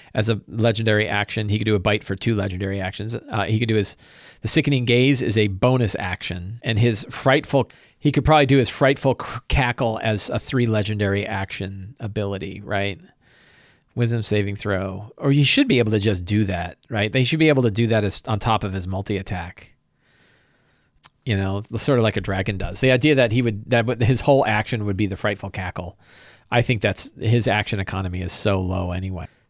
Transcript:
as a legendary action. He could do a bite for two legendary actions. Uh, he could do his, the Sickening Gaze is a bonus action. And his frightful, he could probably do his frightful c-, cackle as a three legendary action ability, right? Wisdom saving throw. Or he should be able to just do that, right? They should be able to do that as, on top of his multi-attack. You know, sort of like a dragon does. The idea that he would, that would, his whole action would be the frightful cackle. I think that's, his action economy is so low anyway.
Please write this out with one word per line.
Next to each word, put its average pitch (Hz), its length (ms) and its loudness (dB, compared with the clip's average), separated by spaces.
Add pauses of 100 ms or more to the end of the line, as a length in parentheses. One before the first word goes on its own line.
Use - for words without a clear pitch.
(160)
as 107 120 0
a 113 200 0
legendary 110 600 2
action. 104 400 -2
He 104 120 2
could 110 60 -4
do 107 100 4
a 98 40 4
bite 107 240 0
for - 120 -6
two 113 200 0
legendary 98 460 -4
actions. 101 320 -8
Uh, 113 340 -6
he 110 120 2
could 117 80 -2
do 110 80 2
his, 104 220 0 (440)
the - 60 -4
Sickening 139 380 2
Gaze 127 360 4
is 110 160 0
a 107 100 4
bonus 120 520 2
action. 90 640 -8
And 110 160 0
his 113 320 2
frightful, 135 580 2 (300)
he 147 120 0
could 131 140 2
probably 147 220 6
do 139 100 6
his 123 140 2
frightful 139 500 2
c-, - 260 -10
cackle 120 540 0
as 110 300 -2
a - 80 -2
three 123 260 -2
legendary 104 640 0
action 98 720 -8
ability, 101 680 -6
right? 101 340 -4 (960)
Wisdom 117 300 0
saving 101 320 -2
throw. 98 600 -6
Or 139 140 2
he 143 120 4
should 269 240 2
be 123 100 4
able 110 140 2
to 107 80 2
just 98 260 0
do 104 200 2
that, 87 340 -6 (100)
right? 107 220 -2
They 131 120 2
should 156 140 0
be 156 120 6
able 135 120 4
to 120 100 2
do 117 160 0
that 110 160 2
as, 98 220 -2
on 107 140 -2
top 110 240 0
of 98 100 -4
his 92 140 -6
multi-attack. 92 800 -6 (1600)
You 107 140 0
know, 98 240 -2 (160)
sort 127 220 2
of 113 40 4
like 107 140 2
a 98 40 -2
dragon 98 360 -2
does. 90 240 -6
The 131 80 4
idea 131 240 4
that 123 180 4
he 123 120 2
would, 107 260 -4
that 117 160 2
would, 117 160 -2
his 123 200 2
whole 139 220 4
action 107 420 -2
would 101 120 -2
be 107 80 0
the 98 100 -2
frightful 101 360 -4
cackle. 90 480 -8 (500)
I 117 140 4
think 113 180 -2
that's, - 380 -2
his 113 280 2
action 104 320 0
economy 92 440 -4
is 87 80 -6
so 98 280 0
low 90 320 -2
anyway. 92 360 -6 (220)